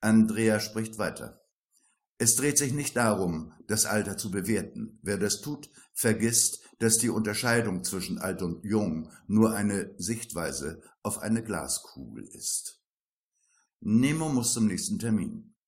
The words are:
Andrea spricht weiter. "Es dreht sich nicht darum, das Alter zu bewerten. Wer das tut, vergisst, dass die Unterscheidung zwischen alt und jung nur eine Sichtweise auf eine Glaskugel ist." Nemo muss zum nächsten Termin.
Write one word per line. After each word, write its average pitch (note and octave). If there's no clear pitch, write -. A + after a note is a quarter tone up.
Andrea A2
spricht A2
weiter. E2
"Es A#2
dreht C#3+
sich C#3
nicht D3
darum, F#2+
das G#2+
Alter G2+
zu A2
bewerten. G2
Wer G2+
das G2+
tut, D3
vergisst, A2+
dass A2+
die A#2+
Unterscheidung G#2+
zwischen F2
alt F#2
und E2+
jung F#2+
nur A2
eine G2+
Sichtweise E2+
auf -
eine A2+
Glaskugel C2
ist." -
Nemo C#3+
muss B2
zum A2+
nächsten F#2
Termin. -